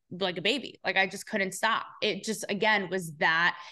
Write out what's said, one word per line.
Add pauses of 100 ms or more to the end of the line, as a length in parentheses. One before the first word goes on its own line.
like
a
baby,
like,
I
just
couldn't
stop. (160)
It
just,
again,
was
that, (140)